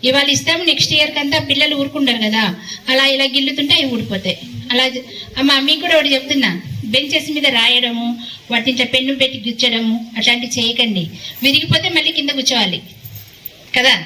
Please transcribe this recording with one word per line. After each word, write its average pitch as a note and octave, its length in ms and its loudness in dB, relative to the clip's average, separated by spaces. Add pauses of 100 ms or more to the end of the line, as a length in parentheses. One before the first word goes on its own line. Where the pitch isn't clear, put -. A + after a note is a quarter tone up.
ఇవాళ C#4 260 4
ఇస్తాం, E4 360 0
నెక్స్ట్ D4+ 280 2
ఇయర్ D4+ 180 2
కంతా D4 280 0
పిల్లలు D4 360 0
ఊరుకుంటారు C#4 420 0
కదా, G#3+ 380 0 (340)
అలా C4 160 4
ఇలా C4+ 200 2
గిల్లుతుంటే C#4 480 0
అవి D#4+ 120 4
ఊడిపోతాయి. G3+ 520 -4 (340)
అలా B3+ 160 2
జ-, B3+ 120 -4 (380)
అమ్మ, C#4 220 4
మీకు C#4+ 220 0
కూడా D#4+ 140 2
ఒకటి C#4+ 180 4
చెప్తున్నా, C4 480 0 (240)
బెంచెస్ D4 460 -2
మీద D4 140 -2
రాయడము, A#3+ 720 2 (340)
వాటి A#3 200 0
ఇట్లా B3 140 0
పెన్ను C4 300 0
పెట్టి C4 340 -2
గుచ్చడము, A3+ 560 0 (120)
అట్లాంటివి A#3+ 440 0
చేయకండి. A3+ 460 0 (360)
విరిగిపోతే D#4 460 2
మళ్ళీ D#4+ 220 0
కింద D4 180 -4
కూర్చోవాలి B3 520 0 (960)
కదా. B3 280 2